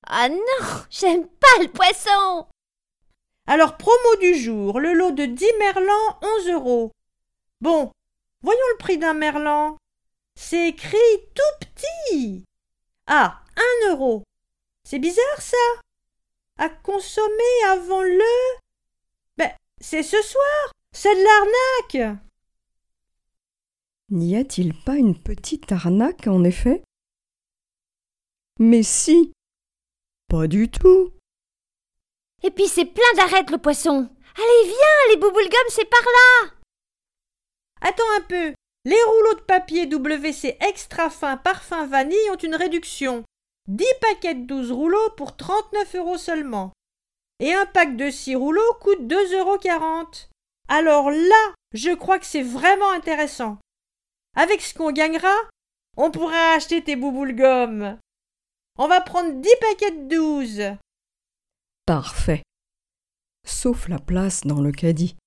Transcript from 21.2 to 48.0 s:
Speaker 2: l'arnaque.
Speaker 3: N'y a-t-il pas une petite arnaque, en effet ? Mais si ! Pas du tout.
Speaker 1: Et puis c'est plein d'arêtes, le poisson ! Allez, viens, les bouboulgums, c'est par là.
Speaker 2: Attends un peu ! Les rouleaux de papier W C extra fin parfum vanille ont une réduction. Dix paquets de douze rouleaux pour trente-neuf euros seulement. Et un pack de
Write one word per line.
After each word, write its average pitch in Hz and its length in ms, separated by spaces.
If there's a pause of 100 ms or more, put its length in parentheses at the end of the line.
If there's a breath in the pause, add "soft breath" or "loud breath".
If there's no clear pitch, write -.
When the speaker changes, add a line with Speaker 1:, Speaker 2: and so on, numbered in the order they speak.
Speaker 2:
l'arnaque. 415 960 (1900)
Speaker 3:
N'y 175 260
a-t-il 180 480
pas 269 120
une 226 220
petite - 540
arnaque, 202 560
en 185 160
effet ? 208 400 (1800)
Mais 226 240
si ! 320 500 (960)
Pas 160 180
du 208 240
tout. 370 420 (1300)
Speaker 1:
Et 381 80
puis 392 160
c'est - 180
plein 480 300
d'arêtes, 370 340
le 302 80
poisson ! 285 500 (280 soft breath)
Allez, 466 320
viens, 554 420
les 427 80
bouboulgums, 415 520
c'est 427 200
par 480 140
là. 494 480 (1300)
Speaker 2:
Attends 427 220 (140)
un 392 40
peu ! 339 320 (320)
Les 392 180
rouleaux 440 360
de - 60
papier 349 420
W 294 440
C - 280
extra 339 500
fin 269 280
parfum 330 500
vanille 302 440
ont 370 60
une 320 180
réduction. 311 680 (440)
Dix 359 320
paquets 392 360
de 247 100
douze 254 260
rouleaux 339 460
pour 277 200
trente-neuf 415 580
euros 359 220
seulement. 262 540 (680)
Et 285 120
un 392 140
pack 339 320
de 277 140